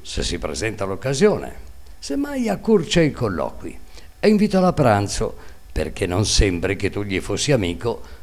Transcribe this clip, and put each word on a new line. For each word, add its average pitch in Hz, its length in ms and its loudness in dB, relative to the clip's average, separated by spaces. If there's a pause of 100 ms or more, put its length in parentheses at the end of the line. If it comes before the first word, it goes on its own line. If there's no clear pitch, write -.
se - 200 -4
si - 160 -2
presenta 98 460 -4
l'occasione. 113 840 0 (300)
Semmai 277 520 -2
accorcia 190 500 2
i 156 100 4
colloqui 85 680 -4 (420)
e - 80 4
invitalo 208 380 4
a 175 80 4
pranzo, 104 760 2 (240)
perché 78 340 -2
non 92 200 2
sembri 95 500 2
che 95 140 -2
tu 104 140 -4
gli 95 160 -2
fossi 107 320 0
amico 104 720 -2